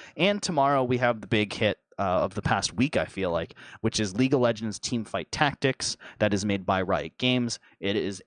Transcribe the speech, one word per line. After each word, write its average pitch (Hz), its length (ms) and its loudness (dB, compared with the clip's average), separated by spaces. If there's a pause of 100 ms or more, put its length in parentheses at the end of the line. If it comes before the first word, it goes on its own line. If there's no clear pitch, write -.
(180)
And 196 260 2
tomorrow 139 400 2
we 123 140 0
have 120 240 2
the 98 60 -16
big 107 260 2
hit, 107 260 0 (180)
uh, - 40 -2 (220)
of 95 100 -2
the 101 80 -6
past - 320 0
week, 117 240 0
I 82 80 0
feel 92 260 -4
like, 82 240 -4 (240)
which - 200 -2
is 98 180 -2
League 131 160 2
of 131 80 4
Legends 113 360 0
Teamfight 101 540 -6
Tactics - 640 0 (240)
that 104 140 2
is 98 100 0
made 98 220 -2
by 95 160 2
Riot 85 360 -2
Games. 127 420 0 (200)
It 101 160 0
is 95 320 -2